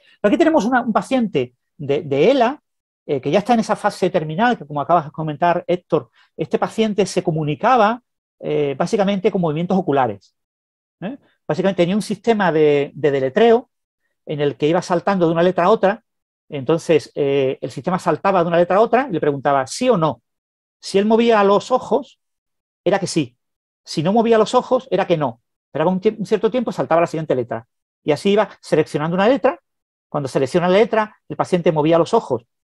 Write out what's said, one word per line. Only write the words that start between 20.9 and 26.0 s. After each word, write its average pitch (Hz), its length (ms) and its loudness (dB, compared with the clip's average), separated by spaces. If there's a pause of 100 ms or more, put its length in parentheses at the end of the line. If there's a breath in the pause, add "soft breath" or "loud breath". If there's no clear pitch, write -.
él 202 80 2
movía 226 380 4
los 196 260 2
ojos, 247 500 -2 (640)
era 190 140 2
que 175 80 -6
sí. 147 300 -4 (480)
Si - 180 -6
no 175 100 0
movía 226 260 2
los 214 160 0
ojos, 247 360 0
era 185 160 0
que 175 100 2
no. 139 240 -4 (260)
Esperaba 156 240 -2
un 185 100 -2